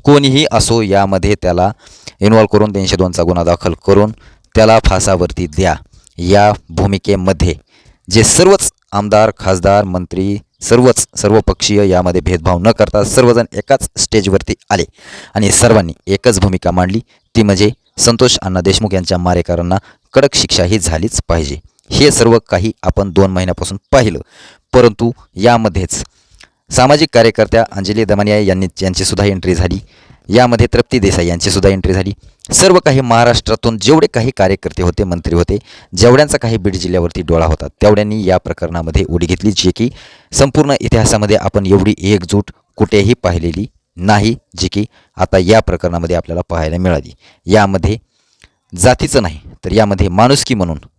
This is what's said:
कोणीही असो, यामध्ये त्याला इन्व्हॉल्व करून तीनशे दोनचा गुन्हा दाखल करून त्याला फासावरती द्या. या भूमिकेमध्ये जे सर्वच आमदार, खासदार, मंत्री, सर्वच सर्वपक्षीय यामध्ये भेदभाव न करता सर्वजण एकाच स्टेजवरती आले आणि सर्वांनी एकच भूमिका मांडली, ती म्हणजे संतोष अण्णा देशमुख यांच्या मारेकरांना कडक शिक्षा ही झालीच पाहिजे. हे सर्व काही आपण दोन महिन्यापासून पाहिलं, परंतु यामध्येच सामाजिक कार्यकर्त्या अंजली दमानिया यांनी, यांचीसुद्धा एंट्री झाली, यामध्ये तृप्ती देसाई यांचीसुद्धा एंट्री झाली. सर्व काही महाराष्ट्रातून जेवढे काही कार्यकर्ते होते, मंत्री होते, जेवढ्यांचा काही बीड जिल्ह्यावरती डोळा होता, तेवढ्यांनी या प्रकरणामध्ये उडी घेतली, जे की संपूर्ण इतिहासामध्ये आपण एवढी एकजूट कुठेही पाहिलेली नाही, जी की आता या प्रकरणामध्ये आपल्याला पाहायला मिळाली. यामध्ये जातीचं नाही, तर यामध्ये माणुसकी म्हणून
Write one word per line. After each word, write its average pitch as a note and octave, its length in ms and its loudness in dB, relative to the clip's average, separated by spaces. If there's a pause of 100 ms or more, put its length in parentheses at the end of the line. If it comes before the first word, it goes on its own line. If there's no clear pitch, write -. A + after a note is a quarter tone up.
कोणीही C#3+ 480 4
असो, A2+ 300 0
यामध्ये G2 600 0
त्याला F2+ 300 0 (480)
इन्व्हॉल्व G#2+ 260 4
करून G#2 240 0
तीनशे F#2+ 260 -4
दोनचा F2 260 -2
गुन्हा E2+ 220 0
दाखल E2+ 300 -2 (120)
करून G2+ 240 2 (440)
त्याला A2 300 4
फासावरती F2+ 640 0
द्या. E2 280 -2 (440)
या G2+ 340 2 (180)
भूमिकेमध्ये F#2+ 840 -2 (560)
जे G#2+ 140 2
सर्वच F#3 480 2 (200)
आमदार, G#2 460 2
खासदार, G2 460 2
मंत्री, F#2 540 -6 (220)
सर्वच B2 460 2 (100)
सर्वपक्षीय G#2 720 0
यामध्ये F2+ 320 0
भेदभाव F2 380 -2
न G2 120 2
करता G#2 340 0
सर्वजण A#2 480 2
एकाच - 440 -2
स्टेजवरती G2 580 -2 (160)
आले G2 140 -2 (500)
आणि G#2 160 0
सर्वांनी G#2+ 420 2 (140)
एकच G2 340 0
भूमिका F#2 300 -2
मांडली, F#2 300 -2 (360)
ती A2+ 60 4
म्हणजे G2+ 280 2 (280)
संतोष A#2+ 400 0
अण्णा F#2 220 -4
देशमुख G2 340 -2
यांच्या F#2 240 -2
मारेकरांना F2 580 -2 (360)
कडक C#3 220 2
शिक्षा - 300 -2
ही G2 140 0
झालीच E2 500 -4
पाहिजे. D2+ 300 -4 (320)
हे C#3+ 200 2
सर्व A#2 280 2 (100)
काही G#2 240 -2 (100)
आपण G2 300 -4
दोन F#2+ 180 2
महिन्यापासून F#2 480 -4 (140)
पाहिलं, A2 260 2 (540)
परंतु A#2+ 380 2 (240)
यामध्येच G2+ 720 0 (640)
सामाजिक D3 420 2
कार्यकर्त्या A2+ 600 2
अंजली G2+ 320 -4
दमानिया G#2 340 0
यांनी, F#2+ 280 0 (160)
यांचीसुद्धा F#2+ 420 -2
एंट्री F#2 300 -2
झाली, F2+ 240 -2 (500)
यामध्ये A#2+ 440 4
तृप्ती A#2+ 260 0
देसाई F#2 280 0
यांचीसुद्धा F2+ 420 -2
एंट्री F#2+ 260 0
झाली. F#2+ 180 -4 (400)
सर्व F#3 320 4
काही C3+ 160 2
महाराष्ट्रातून A#2 800 0
जेवढे D3+ 280 2
काही A#2+ 300 -4
कार्यकर्ते F#2+ 460 -2
होते, F2 220 -2
मंत्री F2 300 -4
होते, F2 240 0 (380)
जेवढ्यांचा B2+ 420 4
काही A2+ 180 -4
बीड F#2+ 200 -4
जिल्ह्यावरती F2 460 -4
डोळा E2 240 0
होता, D#2 220 -4
तेवढ्यांनी G#2 560 0
या F2+ 140 2
प्रकरणामध्ये E2 720 -4
उडी E2+ 180 -2
घेतली, F#2+ 300 -2
जे F2+ 140 0
की A#2 200 -4 (420)
संपूर्ण C#3 480 0
इतिहासामध्ये A2 560 0
आपण - 300 -2
एवढी F#2+ 320 2
एकजूट G2 520 -2 (260)
कुठेही G#2 380 2
पाहिलेली F2 520 -4 (300)
नाही, G#2 400 0 (220)
जी F#2+ 100 -4
की G#2 180 -4 (300)
आता F#2+ 220 0
या G2 220 4
प्रकरणामध्ये E2+ 560 -4
आपल्याला E2+ 320 -6
पाहायला E2 300 -4
मिळाली. F2 340 -2 (340)
यामध्ये G2 520 0 (800)
जातीचं B2+ 460 0
नाही, D#2 180 -8 (240)
तर F2+ 80 -6
यामध्ये G2+ 360 0
माणुसकी A#2+ 460 0
म्हणून F2 240 -4 (200)